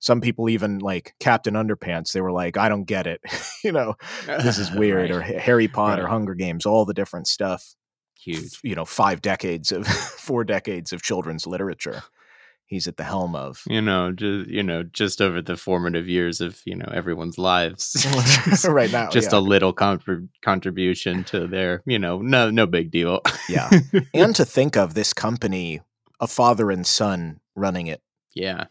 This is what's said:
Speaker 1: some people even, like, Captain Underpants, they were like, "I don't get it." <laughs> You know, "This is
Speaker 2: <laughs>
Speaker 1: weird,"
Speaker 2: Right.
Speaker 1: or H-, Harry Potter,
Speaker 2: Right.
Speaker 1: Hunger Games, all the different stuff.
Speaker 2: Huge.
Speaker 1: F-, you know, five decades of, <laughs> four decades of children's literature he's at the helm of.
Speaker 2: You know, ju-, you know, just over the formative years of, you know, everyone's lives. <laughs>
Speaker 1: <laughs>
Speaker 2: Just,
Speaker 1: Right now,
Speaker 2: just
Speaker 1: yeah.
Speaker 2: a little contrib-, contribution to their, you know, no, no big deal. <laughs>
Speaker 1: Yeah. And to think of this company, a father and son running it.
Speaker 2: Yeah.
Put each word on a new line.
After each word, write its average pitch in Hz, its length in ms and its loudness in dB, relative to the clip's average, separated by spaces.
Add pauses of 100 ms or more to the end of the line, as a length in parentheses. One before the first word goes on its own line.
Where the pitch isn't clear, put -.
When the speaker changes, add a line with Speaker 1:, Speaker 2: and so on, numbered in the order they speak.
Speaker 1:
some 120 200 2
people 113 280 0
even, 104 300 0
like, 95 400 -6
Captain 113 360 2
Underpants, 98 580 -4
they 95 80 -2
were 92 100 -2
like, 90 260 -2
"I 104 120 2
don't 101 160 0
get 92 240 -2
it." 85 160 -6
<laughs> - 400 -8
You 208 80 0
know, 123 240 0 (300)
"This 120 320 0
is 98 120 -4
Speaker 2:
<laughs> - 20 -12
Speaker 1:
weird," 98 380 2
Speaker 2:
Right. - 0 -
Speaker 1:
or 87 140 -2
H-, 90 180 -6
Harry 120 240 6
Potter, 104 380 0
Speaker 2:
Right. 90 60 -2
Speaker 1:
Hunger 104 240 -2
Games, 87 320 -4
all 107 180 6
the 98 100 -4
different 95 320 -6
stuff. - 480 -4 (460)
Speaker 2:
Huge. 82 240 -8 (100)
Speaker 1:
F-, - 80 -16
you 104 140 -6
know, 82 80 -4
five 98 360 0
decades 90 520 -4
of, 95 140 -4
<laughs> - 420 -4
four 120 160 0
decades 95 480 -4
of 90 100 -8
children's 82 460 -4
literature 90 560 -6 (640)
he's 90 200 -6
at 85 120 -8
the 80 60 -8
helm 90 300 -4
of. 67 320 -10
Speaker 2:
You 110 140 0
know, 92 320 2
ju-, 98 340 -4
you 101 160 -2
know, 85 220 -2
just 92 380 -2
over 90 200 2
the 87 140 -6
formative 87 500 -2
years 87 360 0
of, 85 240 -6
you 92 100 -8
know, 87 180 -10
everyone's 85 440 -4
lives. 90 540 0
<laughs> - 20 -4
Speaker 1:
<laughs> 131 500 2
Speaker 2:
Just, 190 220 4
Speaker 1:
Right 131 260 4
now, 117 180 0
Speaker 2:
just 113 220 2
Speaker 1:
yeah. 104 60 6
Speaker 2:
a - 20 6
little 95 340 4
contrib-, 92 540 0 (140)
contribution 92 800 0
to 90 240 -4
their, 92 380 -2
you 123 120 2
know, 92 220 -2
no, 120 300 4
no 113 160 6
big 85 260 0
deal. 85 300 2 (120)
<laughs> - 140 -10
Speaker 1:
Yeah. - 200 0 (460)
And 202 220 6
to 156 80 4
think 135 320 2
of 95 180 2
this 104 200 0
company, 95 640 -4 (400)
a 120 80 -2
father 117 420 4
and 90 160 -2
son 87 540 0 (160)
running 90 320 -2
it. 78 120 -8 (340)
Speaker 2:
Yeah. 90 360 -6